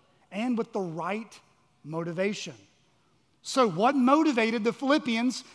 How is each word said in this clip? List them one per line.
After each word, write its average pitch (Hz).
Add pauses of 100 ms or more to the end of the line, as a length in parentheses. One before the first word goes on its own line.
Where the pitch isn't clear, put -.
(320)
and 226
with -
the 208
right 180 (440)
motivation. 170 (840)
So 254
what 208
motivated 247
the 233
Philippians 262